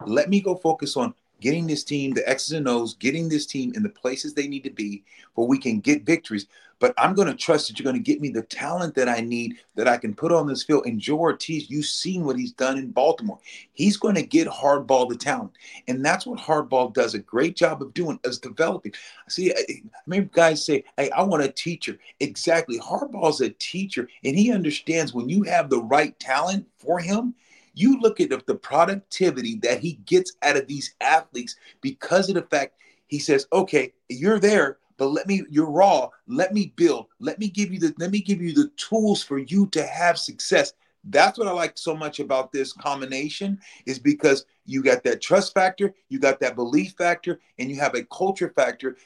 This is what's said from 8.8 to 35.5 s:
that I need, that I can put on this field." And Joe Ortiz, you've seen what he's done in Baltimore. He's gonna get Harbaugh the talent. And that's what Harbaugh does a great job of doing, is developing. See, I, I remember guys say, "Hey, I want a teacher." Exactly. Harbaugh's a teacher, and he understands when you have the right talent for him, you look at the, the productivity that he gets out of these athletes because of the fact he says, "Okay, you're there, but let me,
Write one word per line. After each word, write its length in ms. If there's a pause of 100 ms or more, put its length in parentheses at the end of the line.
that 120
I 120
need, 360 (200)
that 120
I 80
can 180
put 160
on 160
this 160
field." 240
And 140
Joe 180
Ortiz, 520
you've 160
seen 380
what 140
he's 140
done 260
in 120
Baltimore. 480 (340)
He's 240
gonna 260
get 240
Harbaugh 600
the 80
talent. 360 (360)
And 160
that's 220
what 120
Harbaugh 540
does 220
a 40
great 380
job 260
of 120
doing, 300
is 140
developing. 540 (360)
See, 240
I, 40 (120)
I 140 (240)
remember 280
guys 300
say, 200 (120)
"Hey, 140
I 120
want 200
a 60
teacher." 500 (220)
Exactly. 580
Harbaugh's 600
a 100
teacher, 580 (140)
and 140
he 160
understands 600
when 160
you 140
have 260
the 120
right 380
talent 460 (120)
for 200
him, 360 (380)
you 280
look 200
at 80
the, 180
the 80
productivity 1080
that 180
he 140 (100)
gets 380
out 140
of 100
these 340
athletes 560 (240)
because 480
of 60
the 80
fact 320 (320)
he 120
says, 320
"Okay, 440 (160)
you're 280
there, 400 (200)
but 100
let 180
me, 240